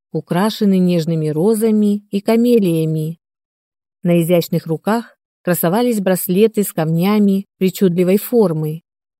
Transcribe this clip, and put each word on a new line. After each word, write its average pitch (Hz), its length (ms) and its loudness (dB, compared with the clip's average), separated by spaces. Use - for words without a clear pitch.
украшены 196 680 -2
нежными 165 480 0
розами 208 720 0
и 202 100 -4
камелиями. 165 1000 0
На 175 220 2
изящных 170 420 -2
руках 196 540 -6
красовались 208 580 0
браслеты 190 640 0
с - 80 -6
камнями 196 720 0
причудливой 185 600 0
формы. 160 640 0